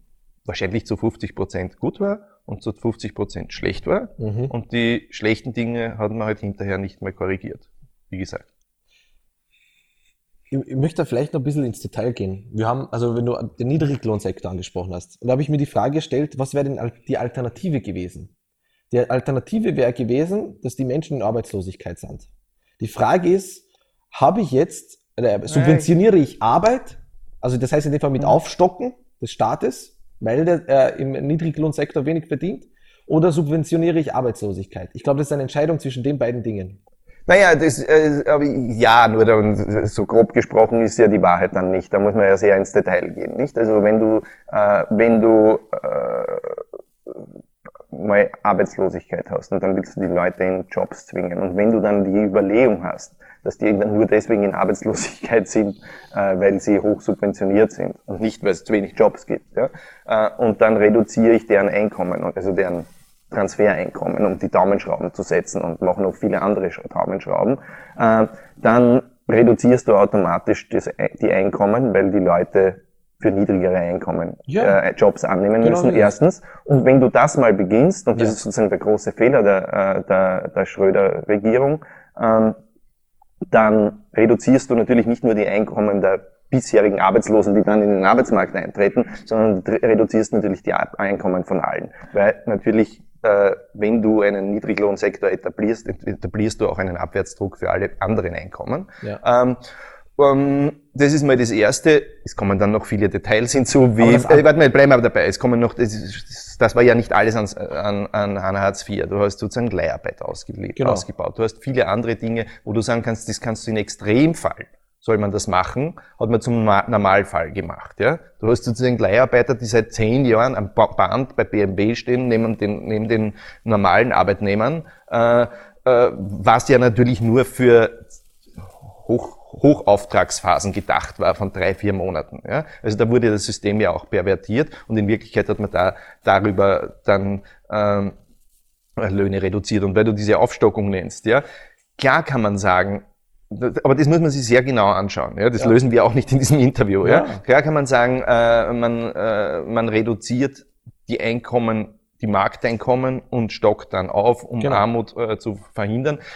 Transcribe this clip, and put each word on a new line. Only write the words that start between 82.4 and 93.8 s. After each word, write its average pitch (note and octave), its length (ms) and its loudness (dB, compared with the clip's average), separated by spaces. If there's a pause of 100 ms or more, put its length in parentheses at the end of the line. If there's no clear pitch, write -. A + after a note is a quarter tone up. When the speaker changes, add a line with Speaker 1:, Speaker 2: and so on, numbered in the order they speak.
Speaker 1:
dann G#2+ 540 2 (100)
reduzierst A#2 560 2
du B2 60 2
natürlich A#2 300 2
nicht A#2+ 180 -2
nur A2 120 2
die G#2 100 0
Einkommen G2+ 560 -2
der F#2+ 200 0 (280)
bisherigen G#2 520 2
Arbeitslosen, G2+ 540 2
die G#2 80 4
dann G#2 180 2
in G2+ 80 2
den F#2+ 160 0
Arbeitsmarkt G#2 500 2
eintreten, G2+ 500 0 (200)
sondern A2 380 0
du F#2+ 80 -4
reduzierst A2 640 2
natürlich G2 300 -2
die F#2 100 -4
Ab-, - 240 -4
Einkommen F#2+ 460 -4
von F#2 160 -4
allen. - 320 -4 (220)
Weil G#2 320 2
natürlich, G#2+ 580 -2 (180)
äh, G2+ 300 2 (220)
wenn G#2+ 280 0